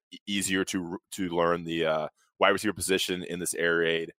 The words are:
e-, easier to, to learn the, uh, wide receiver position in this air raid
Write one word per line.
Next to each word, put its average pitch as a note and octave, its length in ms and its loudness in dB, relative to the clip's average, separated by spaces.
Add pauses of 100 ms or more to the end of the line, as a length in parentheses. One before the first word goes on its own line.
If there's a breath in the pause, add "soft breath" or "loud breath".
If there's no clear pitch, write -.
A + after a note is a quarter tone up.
(120)
e-, - 160 -18
easier F#2+ 380 0
to, F2+ 340 -4 (140)
to F#2 160 -4
learn E2+ 340 2
the, E2 240 -2
uh, D#2 200 0 (320)
wide F#2+ 100 6
receiver G2+ 240 2
position F2+ 500 0
in F2 140 -6
this F2 160 -4
air E2+ 240 2
raid E2 420 0